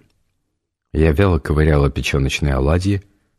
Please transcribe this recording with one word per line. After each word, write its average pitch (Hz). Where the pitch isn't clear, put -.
Я 78
вяло 90
ковыряла 73
печеночные 69
оладьи, 90